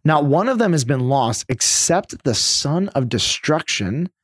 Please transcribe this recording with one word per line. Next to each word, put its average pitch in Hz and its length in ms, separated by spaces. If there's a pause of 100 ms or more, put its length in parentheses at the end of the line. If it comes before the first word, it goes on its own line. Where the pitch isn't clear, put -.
"Not 151 200
one 165 220
of 254 120
them 214 120
has 147 140
been 127 240
lost 127 400
except - 720
the 117 120
son 175 540
of 127 200
destruction, 131 1000 (140)